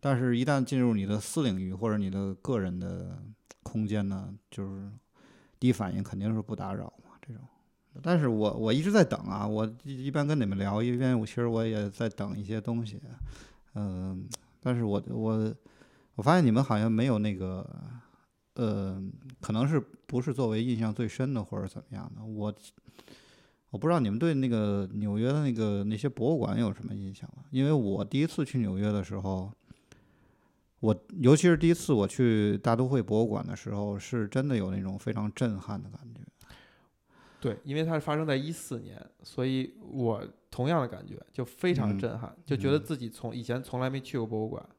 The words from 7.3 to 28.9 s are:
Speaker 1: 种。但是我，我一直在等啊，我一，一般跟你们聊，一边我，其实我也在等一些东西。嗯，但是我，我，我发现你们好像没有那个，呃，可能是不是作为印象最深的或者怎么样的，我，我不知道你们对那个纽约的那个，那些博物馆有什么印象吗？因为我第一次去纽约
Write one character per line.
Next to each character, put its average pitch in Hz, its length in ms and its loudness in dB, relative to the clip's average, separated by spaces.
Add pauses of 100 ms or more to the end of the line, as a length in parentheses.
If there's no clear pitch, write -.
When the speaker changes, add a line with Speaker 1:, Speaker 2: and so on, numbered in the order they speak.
Speaker 1:
种。 110 80 -18 (580)
但 165 180 4
是 147 80 4
我， 107 280 4
我 110 180 2
一 139 80 4
直 175 100 0
在 202 140 8
等 - 220 -2
啊， 101 200 -2
我 107 240 0 (120)
一， 135 240 -8
一 139 40 -4
般 147 160 0
跟 151 140 2
你 110 60 2
们 98 100 0
聊， 98 260 0
一 120 140 0
边 127 240 2
我， 107 60 -4
其 - 80 -10
实 120 120 0
我 113 200 0
也 107 240 -2
在 113 180 -4
等 101 300 -6
一 104 40 -8
些 104 160 -4
东 117 280 -4
西。 104 120 -10 (760)
嗯， 95 520 -6 (320)
但 127 160 -2
是 120 100 0
我， 101 240 0
我， 110 460 0 (600)
我 - 80 -6
发 143 120 6
现 180 120 8
你 117 40 8
们 120 140 4
好 110 140 2
像 110 120 2
没 113 140 2
有 127 140 2
那 104 180 0
个， 92 320 -6 (840)
呃， 101 480 -2 (380)
可 - 120 -6
能 120 160 2
是 156 100 4 (280)
不 127 160 0
是 139 100 -2
作 123 160 2
为 110 160 2
印 120 140 0
象 110 160 0
最 120 120 -2
深 131 280 -2
的 110 100 -2
或 101 160 -8
者 98 60 -4
怎 - 120 -10 (120)
么 123 60 -10
样 - 200 -10
的， 107 80 -12
我， 107 300 -4 (1120)
我 - 80 -10
不 104 100 -2
知 165 60 4
道 170 80 4
你 113 80 2
们 104 100 0
对 165 140 4
那 135 160 2
个 104 460 2
纽 104 240 0
约 117 120 2
的 147 120 2
那 135 100 2
个， 104 320 0
那 107 100 0
些 107 140 -2
博 127 260 0
物 151 40 0
馆 107 200 0
有 110 140 2
什 - 140 -8
么 104 80 -6
印 98 200 -8
象 - 220 -16
吗？ 135 140 -18
因 135 160 2
为 151 60 4
我 104 300 2
第 104 160 -2
一 151 80 4
次 160 200 -2
去 127 140 -2
纽 95 180 0
约 104 140 2